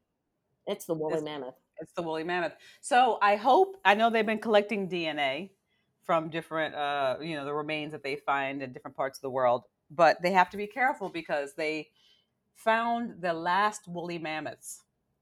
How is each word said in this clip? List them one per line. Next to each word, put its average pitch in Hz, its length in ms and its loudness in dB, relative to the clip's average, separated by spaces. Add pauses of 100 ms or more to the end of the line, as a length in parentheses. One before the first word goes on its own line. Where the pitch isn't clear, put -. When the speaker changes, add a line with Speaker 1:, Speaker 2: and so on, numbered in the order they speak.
(640)
Speaker 1:
It's 202 200 -6
the 170 80 -2
woolly 156 220 -4
Speaker 2:
It's 156 80 -2
Speaker 1:
mammoth. 143 320 -8 (240)
Speaker 2:
it's 160 140 -14
the 180 80 -6
woolly 160 220 -4
mammoth. 175 300 -2 (280)
So 247 400 4
I 208 140 6
hope, 277 500 4
I 202 100 8
know 226 140 4
they've 226 160 2
been 220 140 -2
collecting 208 480 2
D 170 180 -4
N 147 140 -4
A 143 320 -2 (520)
from 165 260 2
different, 160 460 -4
uh, 143 460 0
you 165 140 -6
know, 139 100 -6
the 147 80 -6
remains 151 400 -4
that 147 100 -12
they 139 120 -4
find 139 460 -2
in 127 120 -10
different 143 240 -16
parts 135 200 -4
of - 40 -20
the 135 80 -6
world, 127 340 2 (280)
but 156 300 4
they 180 100 0
have 185 200 4
to 196 60 -12
be 208 100 -8
careful 254 420 -2
because 156 460 -6
they 156 340 -4 (640)
found 233 640 -2
the 175 120 0
last 180 540 0
woolly 175 300 -8
mammoths. 156 640 -10 (380)